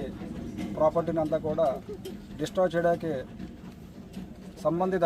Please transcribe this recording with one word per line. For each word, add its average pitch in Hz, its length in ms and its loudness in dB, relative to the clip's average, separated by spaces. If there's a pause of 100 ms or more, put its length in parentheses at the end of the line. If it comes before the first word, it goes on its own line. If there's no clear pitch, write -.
(760)
ప్రాపర్టీని 160 460 4
అంతా 156 140 2 (100)
కూడా 117 200 4 (720)
డిస్ట్రాయ్ 175 340 2
చేయడానికి 170 380 4 (1500)
సంబంధిత 180 400 4